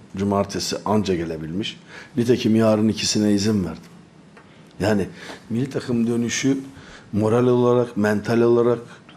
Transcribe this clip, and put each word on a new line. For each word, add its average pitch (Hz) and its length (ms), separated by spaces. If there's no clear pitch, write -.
cumartesi 98 680
anca 95 300
gelebilmiş. 82 640
Nitekim 117 380
yarın 110 320
ikisine 104 460
izin 101 320
verdim. 82 180
Yani 98 280
milli 123 200
takım 120 380
dönüşü 120 500
moral 110 340
olarak, 123 500
mental 107 440
olarak, 120 380